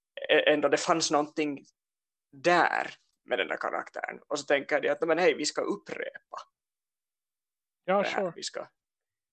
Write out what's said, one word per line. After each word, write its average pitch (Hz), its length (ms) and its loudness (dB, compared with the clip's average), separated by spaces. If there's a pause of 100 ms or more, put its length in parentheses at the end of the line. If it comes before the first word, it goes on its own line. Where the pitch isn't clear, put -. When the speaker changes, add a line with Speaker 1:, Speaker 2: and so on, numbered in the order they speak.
(300)
Speaker 1:
eh, 151 220 6
ändå 147 160 2
det 143 80 2
fanns 165 340 0
någonting 147 540 -2 (680)
där 139 580 2 (340)
med - 140 -2
den 90 100 -2
där - 80 -4
karaktären. - 720 -8
Och 143 100 -4
så 143 80 -8
tänker 139 340 0
de - 80 -2
att, 143 120 -2
men 160 180 2
hej, 170 160 4
vi 147 120 -4
ska - 160 -4
upprepa - 760 -8 (1500)
Speaker 2:
Ja, 196 180 2
Speaker 1:
det - 60 -2
här. - 120 -2
Speaker 2:
sure. 175 160 -2
Speaker 1:
Vi - 60 -16
ska - 260 -10 (640)